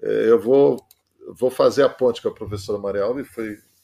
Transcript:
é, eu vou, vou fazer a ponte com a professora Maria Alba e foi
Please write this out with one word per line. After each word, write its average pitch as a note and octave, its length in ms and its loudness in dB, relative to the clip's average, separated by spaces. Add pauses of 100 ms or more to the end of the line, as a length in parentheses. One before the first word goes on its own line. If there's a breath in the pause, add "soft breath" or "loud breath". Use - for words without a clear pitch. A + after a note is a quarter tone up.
é, A2 300 0
eu A#2 100 6
vou, C3+ 420 2 (540)
vou B2+ 140 -2
fazer B2+ 320 2
a C3 60 4
ponte B2 340 -2
com G#2+ 80 -2
a - 40 -8
professora G#2 440 -8
Maria G2+ 240 -4
Alba B2 180 -4
e - 40 -12
foi G#2+ 340 -10 (260)